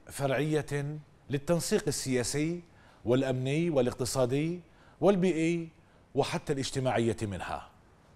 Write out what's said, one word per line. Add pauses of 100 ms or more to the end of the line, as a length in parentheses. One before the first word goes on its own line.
فرعية (300)
للتنسيق
السياسي (440)
والأمني
والاقتصادي (400)
والبيئي (460)
وحتى
الاجتماعية
منها، (460)